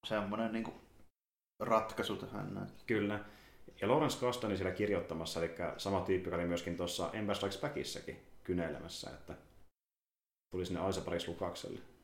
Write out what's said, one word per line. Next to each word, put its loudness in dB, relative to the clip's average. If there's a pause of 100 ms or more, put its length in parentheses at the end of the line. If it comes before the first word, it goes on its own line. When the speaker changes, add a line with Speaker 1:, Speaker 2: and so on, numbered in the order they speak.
Speaker 1:
semmonen 2
niinku 0 (880)
ratkaisu 4
tähän -6
näin. -4 (160)
Speaker 2:
Kyllä. 2 (560)
Ja 2
Lawrence 4
Kasdan 2
siellä 2
kirjoittamassa, 0
elikkä -2
sama 0
tyyppi, 2
joka 0
oli 2
myöskin 0
tuossa -2
Empire 0
Strikes -2
Backissäkin -6 (180)
kyneilemässä, -2
että -12 (1160)
tuli 0
sinne -2
Aisa 2
Paris -2
Lukakselle. -4 (240)